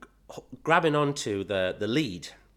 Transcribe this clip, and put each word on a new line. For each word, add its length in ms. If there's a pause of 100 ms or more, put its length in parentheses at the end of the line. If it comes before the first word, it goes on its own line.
(640)
grabbing 320
onto 500
the, 340
the 80
lead, 400 (300)